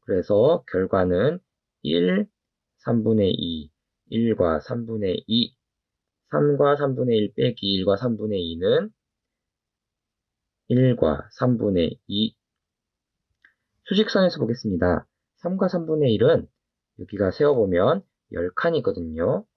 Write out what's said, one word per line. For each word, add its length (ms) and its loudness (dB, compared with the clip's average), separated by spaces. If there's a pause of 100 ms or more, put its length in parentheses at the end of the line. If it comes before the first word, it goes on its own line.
그래서 680 0
결과는 680 0 (440)
일, 440 0 (520)
삼분의 540 0
이, 380 -6 (360)
일과 540 0
삼분의 640 -6
이, 280 -2 (760)
삼과 460 2
삼분의 400 0
일 180 -2
빼기 380 -2
일과 240 0
삼분의 440 -4 (100)
이는 400 0 (1800)
일과 640 2
삼분의 760 0
이. 280 -4 (1500)
수직선에서 540 0
보겠습니다. 680 -2 (320)
삼과 300 -2
삼분의 460 0
일은 320 2 (540)
여기가 320 -2
세어보면 720 2 (280)
열 220 -4
칸이거든요. 880 -2 (120)